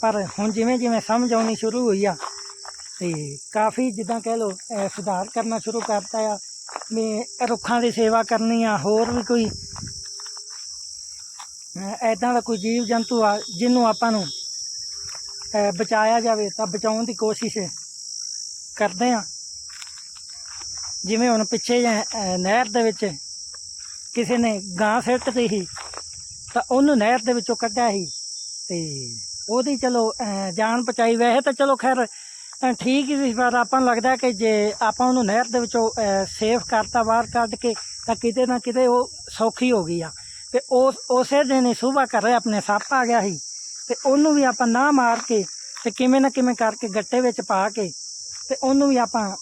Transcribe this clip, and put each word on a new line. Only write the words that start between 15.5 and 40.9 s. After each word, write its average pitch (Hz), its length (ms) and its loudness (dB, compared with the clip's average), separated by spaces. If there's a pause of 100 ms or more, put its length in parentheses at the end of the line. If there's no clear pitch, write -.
ਬਚਾਇਆ 220 400 4
ਜਾਵੇ 220 380 2
ਤਾਂ 214 100 -2
ਬਚਾਉਣ 220 380 0
ਦੀ 220 80 -4
ਕੋਸ਼ਿਸ਼ 214 440 -2 (1200)
ਕਰਦੇ 208 360 0
ਆ। 214 120 0 (1800)
ਜਿਵੇਂ 226 240 2
ਹੁਣ 220 160 4
ਪਿੱਛੇ 240 360 0
ਜਿਹੇ, 226 200 2
ਅਹ, 190 360 -4
ਨਹਿਰ 208 280 2
ਦੇ 214 180 0
ਵਿੱਚ 214 280 0 (1000)
ਕਿਸੇ 233 240 0
ਨੇ 220 240 2 (180)
ਗਾਂ 214 220 2
ਸਿੱਟ 247 280 0
ਤੀ 240 180 2
ਸੀ 185 200 -2 (840)
ਤਾਂ - 80 2 (100)
ਉਹਨੂੰ 277 260 6
ਨਹਿਰ 226 220 4
ਦੇ 226 140 0
ਵਿੱਚੋਂ 240 220 -2
ਕੱਢਿਆ 233 360 0
ਸੀ 196 140 -2 (640)
ਤੇ 147 400 -6 (400)
ਉਹਦੀ 254 280 2
ਚਲੋ, 233 340 2
ਅਹ, 196 400 -4
ਜਾਨ 220 320 0
ਬਚਾਈ। 233 320 2
ਵੈਸੇ 240 260 4
ਤਾਂ 277 120 2
ਚਲੋ 269 220 2
ਖੈਰ, 254 300 2
ਅਹ, - 680 -4
ਠੀਕ 269 360 2
ਹੀ 294 60 0
ਸੀ, 269 180 2
ਪਰ 240 200 2
ਆਪਾਂ 247 260 4
ਨੂੰ 247 100 4
ਲੱਗਦਾ 240 260 4
ਕਿ 247 180 2
ਜੇ 214 480 4
ਆਪਾਂ 240 260 4
ਉਹਨੂੰ 254 180 4
ਨਹਿਰ 220 200 4
ਦੇ 240 140 0
ਵਿੱਚੋਂ, 226 420 0
ਅਹ, 196 240 2
ਸੇਫ 220 360 0
ਕਰਤਾ 226 420 0
ਬਾਹਰ 226 220 2
ਕੱਢ 233 300 -2
ਕੇ 233 180 0 (340)
ਤਾਂ 226 80 2
ਕਿਤੇ 240 300 0
ਨਾ 247 140 2
ਕਿਤੇ 247 280 2
ਉਹ 247 240 4 (180)
ਸੌਖੀ 226 420 0
ਹੋ 202 120 2
ਗਈ 165 180 -4
ਆ। 156 100 -8 (400)
ਤੇ 247 80 2 (120)
ਉਸ, 262 240 6 (160)